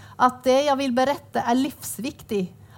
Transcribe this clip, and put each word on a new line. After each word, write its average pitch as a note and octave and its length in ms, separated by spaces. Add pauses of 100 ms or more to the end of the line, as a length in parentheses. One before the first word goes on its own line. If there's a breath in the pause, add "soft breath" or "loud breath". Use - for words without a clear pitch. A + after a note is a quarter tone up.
(160 loud breath)
att B3 280
det C4 200
jag C#4+ 120
vill C4+ 160
berätta C4 480
är A#3+ 140
livsviktigt, A3+ 1000 (240 soft breath)